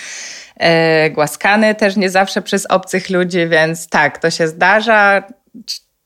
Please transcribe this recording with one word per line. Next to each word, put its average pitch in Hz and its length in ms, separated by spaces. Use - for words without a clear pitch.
E, 165 520
głaskany 208 680
też 202 200
nie 190 140
zawsze 190 320
przez 196 240
obcych 185 440
ludzi, 180 380
więc 165 420
tak, 147 280
to 165 120
się 165 180
zdarza. 196 760